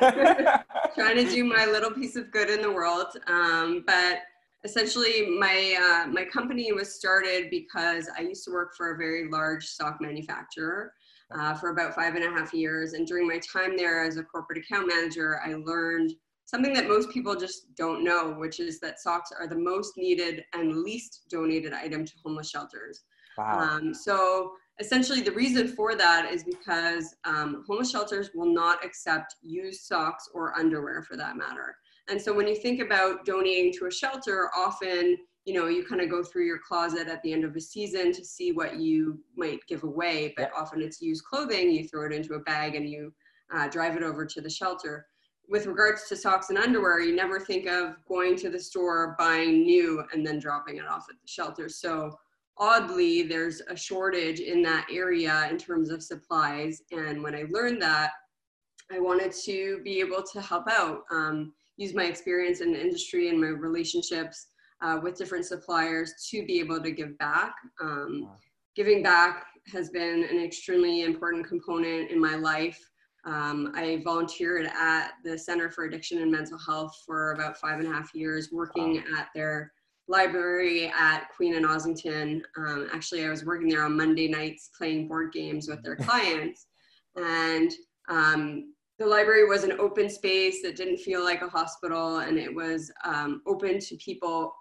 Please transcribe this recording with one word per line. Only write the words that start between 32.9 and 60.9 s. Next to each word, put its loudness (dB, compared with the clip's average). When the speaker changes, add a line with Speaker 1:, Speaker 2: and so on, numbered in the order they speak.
Speaker 1:
donating 2
to -4
a -4
shelter, -2
often, 2
you -4
know, 2
you 0
kinda 0
go 0
through -2
your -2
closet -2
at -6
the -2
end 2
of -6
a -4
season 0
to -8
see -4
what -2
you 2
might -4
give -6
away, -2
but -4
Speaker 2:
Yep. -4
Speaker 1:
often -4
it's -8
used -4
clothing, 0
you 0
throw -6
it -4
into -6
a -6
bag -2
and -4
you, -12
uh, 0
drive -2
it -2
over -4
to -10
the -10
shelter. -6
With 0
regards 2
to -4
socks 2
and 2
underwear, 4
you 4
never 2
think -4
of 0
going 4
to -4
the -4
store, 0
buying 6
new, 6
and 0
then -2
dropping -4
it -10
off -6
at -20
the -20
shelter. -8
So -6
oddly, 4
there's -2
a -10
shortage -2
in 2
that 2
area 2
in -2
terms -2
of -6
supplies. -2
And -4
when -6
I -6
learned 0
that, 2
I -4
wanted 2
to -4
be -2
able -2
to -10
help -4
out, 0